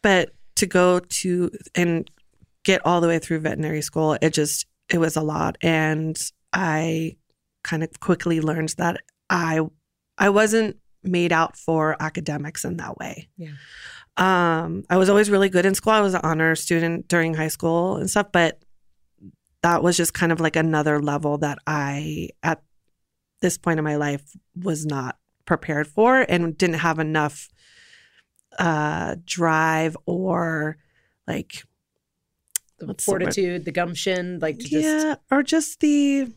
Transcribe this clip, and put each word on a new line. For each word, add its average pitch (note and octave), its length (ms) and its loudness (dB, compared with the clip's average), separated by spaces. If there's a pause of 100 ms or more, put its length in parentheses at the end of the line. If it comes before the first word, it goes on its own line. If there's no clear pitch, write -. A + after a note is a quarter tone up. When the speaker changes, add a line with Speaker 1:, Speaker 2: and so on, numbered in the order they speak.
Speaker 1:
But F#3+ 320 2 (220)
to - 100 2
go F3+ 340 4
to F3+ 520 -2 (240)
and E3+ 340 0 (540)
get F#3+ 220 0
all F3 160 4
the E3+ 60 4
way E3 120 2
through D#3+ 200 -4
veterinary D#3 420 -4
school, D#3 400 0
it D#3 120 2
just, D3 320 -2 (240)
it F3 100 0
was D#3+ 160 0
a D#3 60 0
lot. D#3 400 -2
And D#3+ 560 0 (360)
I D#3+ 640 -2 (480)
kind D#3+ 200 -4
of - 160 -10
quickly E3+ 420 0
learned D#3 360 -2
that - 240 -2 (280)
I, D#3+ 320 0 (560)
I G3 120 4
wasn't G#3+ 480 2 (260)
made F3 280 0
out E3 260 0
for D#3 440 0
academics D3+ 640 -6
in F3 120 -6
that - 200 -12
way. - 400 -12
Speaker 2:
Yeah. D#3+ 140 -14 (680)
Speaker 1:
Um, F3 720 2
I F3+ 80 4
was F#3+ 120 6
always G#3 200 6
really G3 200 4
good F3+ 160 2
in G3 100 4
school. A3 180 2
I G#3+ 80 6
was G3 120 2
an F3+ 100 -2
honor D#3+ 320 2
student E3+ 520 -2
during E3 280 2
high D#3 140 -2
school E3+ 480 0
and F#3+ 120 -4
stuff, G#3 240 0
but E3+ 280 2 (1000)
that E3+ 220 2
was F3 140 4
just E3+ 160 0
kind E3+ 180 0
of, D#3+ 80 0
like, D#3+ 160 0
another D3+ 460 2
level D3 380 -2
that D3 280 -4
I, D3+ 600 -4 (140)
at E3 180 -2 (800)
this F3 160 0
point E3+ 200 0
in D#3 60 -2
my D3+ 140 -2
life, D3 260 -2 (320)
was E3 300 -6
not C#3 320 -6 (280)
prepared D3+ 420 -2
for B3 420 4
and E3+ 280 0
didn't E3+ 220 0
have D#3+ 180 0
enough, D#3 520 -2 (1080)
uh, D3+ 580 -2 (100)
drive D#3+ 800 0
or, E3+ 720 -2 (500)
like, - 360 -8 (1160)
Speaker 2:
The - 100 -16
Speaker 1:
what's - 180 -10
the G3+ 60 0
word? F#3+ 120 0
Speaker 2:
fortitude, F3+ 420 -2
the D#3+ 80 -8
gumption, F3 680 -4
like, D#3 200 -4
to A#3 60 -12
just D4+ 200 0
Speaker 1:
Yeah, D#4 300 0 (140)
or C#4 140 2
just D#4 380 -2
the C#4 560 2